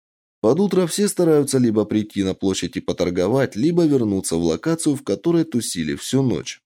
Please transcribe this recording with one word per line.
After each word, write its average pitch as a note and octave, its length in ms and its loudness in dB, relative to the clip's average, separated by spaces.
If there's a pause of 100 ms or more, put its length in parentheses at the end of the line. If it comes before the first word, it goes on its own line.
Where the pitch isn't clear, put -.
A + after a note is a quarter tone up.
(400)
Под B2 180 2
утро F#3 280 2
все G3 200 -2
стараются D3+ 520 2
либо A2 260 2
прийти G#2+ 400 -2
на F#2+ 100 0
площадь F#2+ 420 -2
и F2+ 40 -4
поторговать, F2+ 760 0
либо E3+ 280 2
вернуться G#2+ 520 0
в E2+ 60 0
локацию, C#3+ 540 0
в - 80 -12
которой E3 400 0
тусили F#2 500 -4
всю C3 280 -2
ночь. G2+ 440 -4